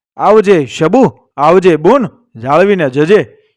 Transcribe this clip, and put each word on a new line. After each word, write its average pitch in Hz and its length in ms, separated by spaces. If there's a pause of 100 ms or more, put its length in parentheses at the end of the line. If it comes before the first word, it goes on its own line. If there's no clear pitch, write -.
(160)
"આવજે 185 500
શબુ, 170 680
આવજે 170 400
બુન, 190 320 (320)
જાળવીને 160 500
જજે, 151 460 (200)